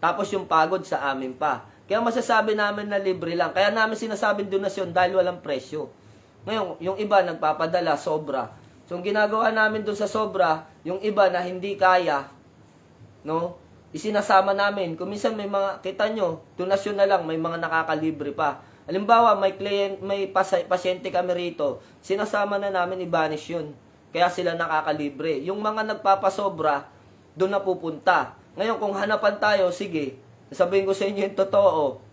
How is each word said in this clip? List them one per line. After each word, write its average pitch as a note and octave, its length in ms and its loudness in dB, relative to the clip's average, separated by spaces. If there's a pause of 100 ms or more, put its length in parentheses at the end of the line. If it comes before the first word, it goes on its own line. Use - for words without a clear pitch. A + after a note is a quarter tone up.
Tapos F3 320 0
yung F#3 160 -4
pagod D#3+ 320 4
sa C#3+ 320 -4
amin C3 240 -8
pa. C3+ 320 -2 (160)
Kaya G#3+ 160 0
masasabi A3+ 560 2
namin G#3 320 -2
na G3+ 80 0
libre E3+ 400 -2
lang. E3 160 0
Kaya G3 160 4
namin A3 240 0
sinasabing G#3 560 -2
donasyon F#3+ 400 -2
dahil F3+ 240 2
walang F3+ 240 2
presyo. D3 480 -6 (640)
Ngayon, F#3+ 320 -4
yung F#3+ 160 -2
iba G3+ 240 4
nagpapadala, E3 720 0
sobra. C#3+ 560 -4 (400)
So, F3 80 -8
ang F3+ 80 -6
ginagawa G#3+ 480 2
namin G#3+ 320 0
dun G#3 80 -2
sa G3+ 160 -4
sobra, F#3 560 0 (160)
yung F3+ 160 -6
iba G3+ 320 4
na F3+ 100 -2
hindi F#3 380 -6
kaya, F3 480 4 (960)
no? E3 400 -4 (320)
Isinasama G3 580 2
namin. G3 460 -2
Kung F3+ 80 -6
minsan G#3+ 320 -4
may G3+ 80 -6
mga, G3 320 -2
kita G#3 320 -4
nyo, F3+ 320 -2 (160)
donasyon G3 400 -2
na G3 80 6
lang, F#3+ 160 4
may D#3+ 160 -4
mga E3 240 -4
nakakalibre D#3 720 -2
pa. D3 240 -2 (320)
Halimbawa, G#3 480 4
may G3 160 2
client, G3 480 -2
may G3 240 -2
pasa-, F#3+ 400 0
pasyente F3+ 480 -2
kami F3+ 180 0
rito, E3+ 460 -4 (240)
sinasama G3+ 560 -2
na G3 160 -2
namin F3+ 320 0
i-banish D#3+ 480 -2
yun. D3+ 160 -6 (400)
Kaya F3 240 2
sila E3+ 240 -2
nakakalibre. D3+ 880 -2
Yung G#3 160 -4
mga A3 320 -2
nagpapasobra, F#3+ 960 0 (480)
dun F#3+ 160 2
na G3 80 0
pupunta. E3 720 0 (240)
Ngayon, G#3+ 240 -2
kung G3 160 -2
hanapan G#3 400 0
tayo, G3 320 4
sige, E3 480 -4 (320)
sabihin F#3+ 340 2
ko F#3+ 80 0
sa G3 140 0
inyo G3 240 -2
yung - 80 -10
totoo. G3 640 4 (100)